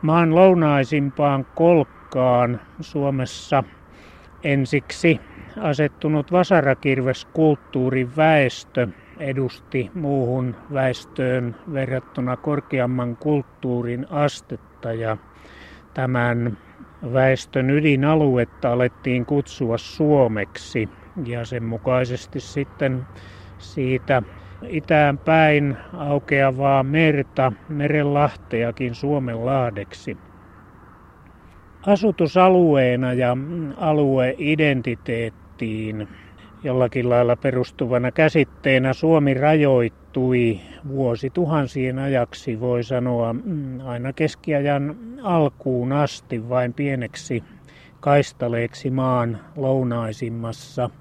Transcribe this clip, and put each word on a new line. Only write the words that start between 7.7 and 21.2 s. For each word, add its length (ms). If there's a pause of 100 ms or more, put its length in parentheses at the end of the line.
väestö 720 (320)
edusti 760
muuhun 600 (180)
väestöön 840 (180)
verrattuna 640
korkeamman 800
kulttuurin 920
astetta, 840
ja 240 (760)
tämän 640 (560)
väestön 560
ydinaluetta 1000
alettiin 540
kutsua 520
Suomeksi, 1120 (360)